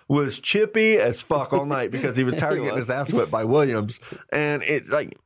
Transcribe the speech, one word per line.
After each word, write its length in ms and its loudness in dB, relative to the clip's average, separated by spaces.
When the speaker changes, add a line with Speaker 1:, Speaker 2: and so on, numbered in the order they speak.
Speaker 1:
was 320 0
chippy 580 2
as 240 2
fuck 300 -2
all 140 0
night 260 -2
because 240 -2
he 80 2
was 120 0
tired 180 0
Speaker 2:
<laughs> 0 -
He 60 -2
Speaker 1:
of 40 -4
getting 160 -2
Speaker 2:
was. 80 -6
Speaker 1:
his 80 -2
ass 160 -4
whipped 200 2
by 120 0
Williams. 560 2
And 320 0
it's 260 -2
like, 360 -2